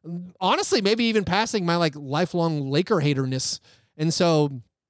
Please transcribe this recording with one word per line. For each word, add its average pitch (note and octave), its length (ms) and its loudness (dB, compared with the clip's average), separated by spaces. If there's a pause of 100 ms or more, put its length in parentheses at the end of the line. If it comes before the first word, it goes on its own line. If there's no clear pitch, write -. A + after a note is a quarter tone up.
(400)
Honestly, C#4 420 0
maybe A3 220 2
even A3 220 2
passing G3+ 400 0
my, E3+ 100 2
like, E3 220 2
lifelong D3+ 760 -2
Laker F3+ 300 2
haterness. C3 580 -2 (380)
And D#3 160 0
so D3+ 480 2 (280)